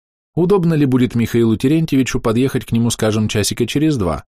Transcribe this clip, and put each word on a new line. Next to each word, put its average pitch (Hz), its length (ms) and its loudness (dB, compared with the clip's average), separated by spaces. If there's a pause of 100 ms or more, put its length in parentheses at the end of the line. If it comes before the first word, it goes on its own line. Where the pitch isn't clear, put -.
(340)
Удобно 170 420 2
ли 147 100 2
будет 127 280 2
Михаилу 117 440 0
Терентьевичу 139 640 0
подъехать 123 420 0
к - 80 -10
нему, 117 180 2
скажем, 107 380 0
часика 107 400 -2
через 147 300 0
два? 80 300 -2